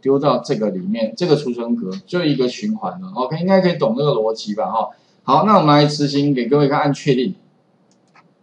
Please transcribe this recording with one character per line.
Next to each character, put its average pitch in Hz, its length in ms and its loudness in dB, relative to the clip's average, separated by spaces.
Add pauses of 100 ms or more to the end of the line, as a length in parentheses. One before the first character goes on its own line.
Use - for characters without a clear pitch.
丢 139 180 2
到 135 200 2
这 139 140 -4
个 104 160 0
里 92 100 -4
面， 220 360 -4
这 180 100 -2
个 160 80 2
储 123 200 0
存 117 200 -4
格， 98 160 -4 (160)
就 175 200 -2
一 143 100 2
个 127 100 0
循 107 300 -4
环 92 240 -8
了。 92 160 -12
OK， 127 240 -4
应 175 80 -2
该 190 140 6
可 180 80 2
以 156 80 0
懂 120 180 0
这 143 80 -2
个 143 80 2
逻 110 220 0
辑 104 200 -8
吧？ 107 120 -2
哈， 110 240 -4 (340)
好， 147 220 2
那 214 120 4
我 165 60 4
们 147 100 4
来 147 120 6
执 143 240 -2
行， 143 240 0
给 123 120 0
各 139 120 2
位 147 100 4
看， 143 140 0
按 143 120 0
确 135 220 0
定， 117 200 -2 (1080)